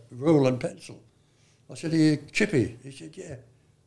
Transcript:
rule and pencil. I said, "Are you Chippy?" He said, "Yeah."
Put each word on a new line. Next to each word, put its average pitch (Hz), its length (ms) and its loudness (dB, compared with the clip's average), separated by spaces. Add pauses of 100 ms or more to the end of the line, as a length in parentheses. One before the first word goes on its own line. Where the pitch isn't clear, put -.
(100)
rule 139 380 4
and 127 100 0
pencil. - 420 -12 (720)
I 135 40 -18
said, 156 180 -6
"Are 165 40 2
you 156 200 6 (160)
Chippy?" 131 500 0
He 139 80 -18
said, 156 260 -18
"Yeah." 165 200 -14 (500)